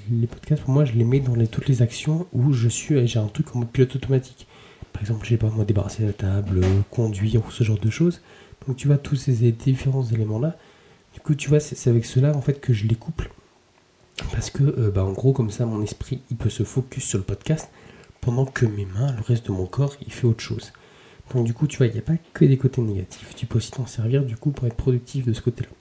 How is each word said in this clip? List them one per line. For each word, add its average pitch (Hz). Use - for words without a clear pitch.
les 117
podcasts, -
pour 131
moi, 147
je 127
les 117
mets 131
dans 123
les, 113
toutes -
les 123
actions 156
où 131
je 117
suis, 127
j'ai 113
un 107
truc -
en 123
mode 117
pilote 131
automatique. 127
Par -
exemple, 107
je -
sais 117
pas, 110
moi, 110
débarrasser 101
la 104
table, 95
euh, 95
conduire 110
ou -
ce -
genre 104
de 107
choses. 170
Donc, 131
tu -
vois, 143
tous -
ces 123
é-, 117
différents 131
éléments-là, 113
du -
coup, 151
tu 139
vois, 147
c'est, -
c'est -
avec 117
cela, 143
en 139
fait, 139
que 123
je 107
les 113
couple. -
Parce -
que, -
euh, 120
bah, 95
en 98
gros, 131
comme 113
ça, 120
mon 110
esprit, -
il 120
peut 113
se -
focus -
sur -
le 95
podcast -
pendant 123
que 123
mes 101
mains, 117
le 110
reste 117
de 101
mon 92
corps, 139
il -
fait -
autre 117
chose. -
Donc, 123
du 117
coup, 151
tu -
vois, 127
il -
n'y 107
a -
pas 165
que -
des 135
côtés 131
négatifs. 98
Tu -
peux 117
aussi -
t'en 123
servir, 123
du 113
coup, -
pour 131
être -
productif 123
de 117
ce 110
côté-là. -